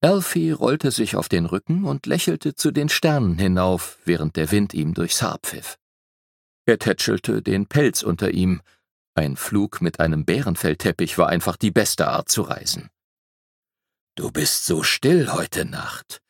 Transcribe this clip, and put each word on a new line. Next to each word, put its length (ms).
Alfie 500
rollte 400
sich 260
auf 120
den 180
Rücken 380
und 220
lächelte 480
zu 160
den 180
Sternen 500
hinauf, 680
während 320
der 140
Wind 240
ihm 200
durchs 280
Haar 160
pfiff. 400
Er 120
tätschelte 640
den 240
Pelz 360
unter 280
ihm. 300
Ein 220
Flug 440
mit 200
einem 240
Bärenfellteppich 920
war 120
einfach 280
die 140
beste 380
Art 200
zu 140
reisen. 480
Du 160
bist 360
so 160
still 500
heute 320
Nacht 640